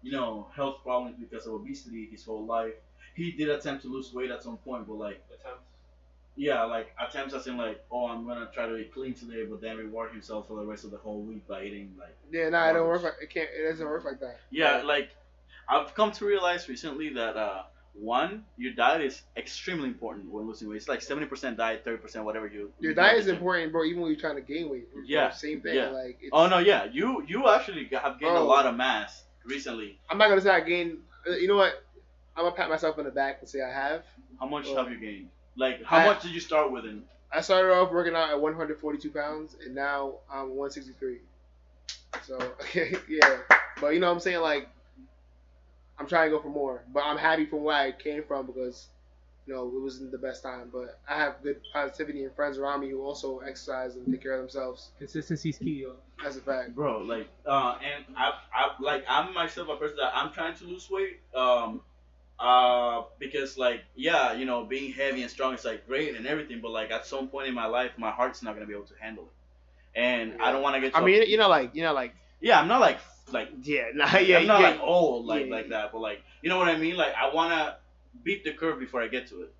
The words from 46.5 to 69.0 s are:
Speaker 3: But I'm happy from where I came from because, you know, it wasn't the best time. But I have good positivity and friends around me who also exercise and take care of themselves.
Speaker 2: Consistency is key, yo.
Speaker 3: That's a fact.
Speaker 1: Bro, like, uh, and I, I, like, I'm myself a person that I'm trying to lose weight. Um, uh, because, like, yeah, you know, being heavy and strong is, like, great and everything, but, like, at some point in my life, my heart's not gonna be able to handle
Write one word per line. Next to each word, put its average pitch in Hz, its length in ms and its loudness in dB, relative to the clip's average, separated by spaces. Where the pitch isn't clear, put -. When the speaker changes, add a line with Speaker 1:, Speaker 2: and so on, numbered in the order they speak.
Speaker 3:
But 143 120 2
I'm 147 120 0
happy 160 280 4
from 151 180 -4
where 151 120 2
I 135 160 2
came 151 320 -6
from 135 220 -4
because, 127 420 -10
you 135 80 -12
know, 127 140 -6
it 131 140 -6
wasn't 131 300 -10
the 131 60 -10
best 127 260 -8
time. 127 280 -12
But 123 280 -12
I 147 80 0
have 147 240 -2
good 143 180 -4
positivity 143 500 -4
and 135 120 -10
friends 143 220 -2
around 139 240 -2
me 135 100 -6
who 135 100 -6
also 135 380 -8
exercise 127 560 -8
and 127 160 -12
take 127 100 -2
care 135 140 -6
of 131 60 -4
themselves. 131 580 -10
Speaker 2:
Consistency 156 500 -6
is 143 80 -6
key, 151 240 -6
yo. 127 140 -12
Speaker 3:
That's 139 140 -6
a 131 40 -14
fact. 123 340 -4
Speaker 1:
Bro, 131 280 -2
like, 110 240 -6
uh, 131 380 2
and 143 220 -8
I, 131 160 0
I, 131 160 2
like, 139 300 -2
I'm 180 240 2
myself 165 360 -4
a 151 80 -4
person 147 200 -4
that 131 180 0
I'm 147 180 -2
trying 165 240 -6
to - 80 -18
lose 180 240 -14
weight. 190 300 -4
Um, 120 460 2
uh, 123 600 6
because, 135 400 -6
like, 120 240 0
yeah, 135 380 2
you 127 120 -4
know, 120 180 -2
being 131 300 -6
heavy 131 300 -2
and 120 80 -10
strong 131 240 -2
is, 117 100 -12
like, 110 220 -8
great 139 280 -4
and 113 120 -8
everything, 147 340 -6
but, 117 80 -8
like, 110 220 -4
at 113 160 -6
some 135 200 -6
point 135 200 -8
in 127 80 -4
my 117 100 -2
life, 120 320 0
my 110 140 -4
heart's 123 320 -2
not 110 100 -8
gonna 107 140 -12
be 104 60 -10
able 101 120 -10
to - 140 -20
handle 110 240 -14